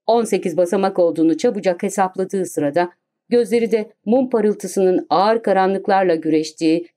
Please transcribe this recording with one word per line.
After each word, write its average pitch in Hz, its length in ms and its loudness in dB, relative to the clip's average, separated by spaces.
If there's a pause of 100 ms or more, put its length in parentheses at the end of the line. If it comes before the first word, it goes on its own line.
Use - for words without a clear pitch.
On 226 160 2
sekiz 190 340 -4
basamak 190 420 0
olduğunu 160 380 2
çabucak 190 460 -2
hesapladığı 190 640 -4
sırada 175 460 -2 (380)
gözleri 233 420 0
de 214 220 -2 (120)
mum 254 240 2
parıltısının 202 800 0
ağır 214 340 2
karanlıklarla 190 720 2
güreştiği 156 800 0